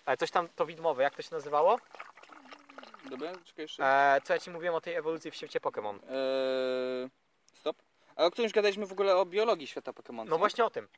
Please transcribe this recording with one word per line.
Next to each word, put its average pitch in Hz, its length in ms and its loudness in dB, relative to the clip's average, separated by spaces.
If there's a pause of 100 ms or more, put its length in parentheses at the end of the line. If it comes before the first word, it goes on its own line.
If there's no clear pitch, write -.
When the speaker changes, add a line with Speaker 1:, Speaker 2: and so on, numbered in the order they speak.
Speaker 1:
e, 131 120 0
coś 165 140 -2
tam, 180 240 0
to 170 100 0
widmowe, 156 380 0
jak 143 120 0
to - 60 -10
się - 100 -12
nazywało? 156 480 2 (1300)
Speaker 2:
Dobra, 135 220 -8 (140)
czekaj - 180 -12
jeszcze. 156 200 -6
Speaker 1:
E... 139 400 6
co 185 100 0
ja 170 60 0
ci - 100 -14
mówiłem 170 260 -2
o 160 60 -2
tej 170 140 -8
ewolucji 160 360 -4
w - 40 -12
świecie 156 240 -6
Pokemon. 107 360 -6
Speaker 2:
Eee, 131 1120 -2 (440)
stop. - 240 -6 (380)
A 151 100 2
o 180 60 4
którymś 226 220 -2
gadaliśmy 208 320 2
w 190 60 -10
ogóle 196 260 4
o 190 80 4
biologii 185 420 0
świata - 260 -10
Pokemon, 117 340 -12
Speaker 1:
No 160 80 0
Speaker 2:
co? - 40 4
Speaker 1:
właśnie 208 260 2
o 208 40 2
tym. 107 180 -10 (100)